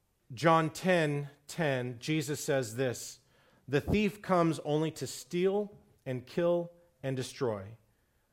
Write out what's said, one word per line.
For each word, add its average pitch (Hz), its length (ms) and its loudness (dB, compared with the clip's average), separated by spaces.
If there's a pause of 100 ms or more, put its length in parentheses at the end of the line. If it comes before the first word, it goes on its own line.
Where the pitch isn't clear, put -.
(340)
John 160 380 4
ten 151 580 0 (180)
ten, 127 520 -2
Jesus 151 440 -2
says 131 320 0
this, 123 440 -4 (480)
"The 139 120 2
thief 208 420 2
comes 170 380 4
only 151 320 0
to 143 160 -8
steal 196 680 -2 (280)
and 127 200 -6
kill 170 460 0 (320)
and 135 120 -4
destroy. 113 640 -4 (560)